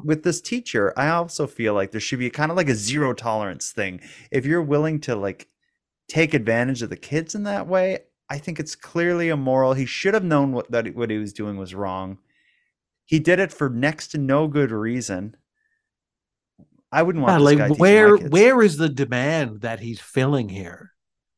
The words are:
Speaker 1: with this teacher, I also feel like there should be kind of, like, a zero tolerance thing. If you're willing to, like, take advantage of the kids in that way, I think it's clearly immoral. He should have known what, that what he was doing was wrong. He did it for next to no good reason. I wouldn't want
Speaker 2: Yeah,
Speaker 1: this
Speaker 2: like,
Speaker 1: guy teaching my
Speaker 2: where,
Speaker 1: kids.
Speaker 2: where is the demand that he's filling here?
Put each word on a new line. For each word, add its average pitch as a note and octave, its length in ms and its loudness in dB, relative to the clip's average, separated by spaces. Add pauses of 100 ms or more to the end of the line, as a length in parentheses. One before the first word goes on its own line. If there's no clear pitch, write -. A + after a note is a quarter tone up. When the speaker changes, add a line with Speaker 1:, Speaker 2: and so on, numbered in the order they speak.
Speaker 1:
with D#3 180 -2
this E3+ 180 -2
teacher, B2 560 -2
I C#3 120 0
also E3+ 400 -2
feel A2 260 -4
like G2 160 -2
there A2 100 -8
should B2 200 -6
be B2 100 -4
kind D3+ 220 -4
of, F3 40 -4
like, E3+ 120 0
a B2+ 80 2
zero B2+ 380 -2
tolerance G#2+ 580 -6
thing. F#2+ 280 -6 (300)
If C3 160 -2
you're E3+ 160 0
willing D3+ 380 -2
to, B2 160 -4
like, G2 320 -8 (600)
take D#3 260 2
advantage A#2+ 480 0
of A2 80 -8
the F#2 60 -6
kids D#3+ 380 -6
in G#3 100 -8
that G3+ 220 -6
way, F#3 340 0 (280)
I C#3 100 -8
think D#3 220 -8
it's D3 160 -10
clearly E3+ 520 -2
immoral. C3 460 2
He C3 120 -2
should - 280 -2
have G#3+ 100 0
known C#3+ 280 2
what, A#2+ 180 -6
that A2+ 240 -2
what A#2 160 -4
he G#2+ 80 -2
was G#2 140 -6
doing G#2 240 -8
was F#2 180 -10
wrong. F#2+ 440 -8 (880)
He D#3+ 120 2
did E3+ 220 4
it F#3+ 120 0
for C#3+ 160 -4
next C3 440 -4
to D3+ 60 -6
no C#3+ 280 2
good C#3+ 240 0
reason. A2 640 -6 (1600)
I D3 100 2
wouldn't E3+ 200 0
want A#2+ 100 4
Speaker 2:
Yeah, E3+ 60 4
Speaker 1:
this C#3+ 60 6
Speaker 2:
like, D3 140 6
Speaker 1:
guy C#3+ 100 2
teaching D3 100 2
my - 20 -6
Speaker 2:
where, G#3 360 8
Speaker 1:
kids. E3 140 -4
Speaker 2:
where A#3 320 6
is F3+ 140 4
the D#3+ 120 0
demand B2+ 760 -2
that A2+ 180 -6
he's A#2 200 -12
filling C3 480 0
here? F#2 440 -14 (460)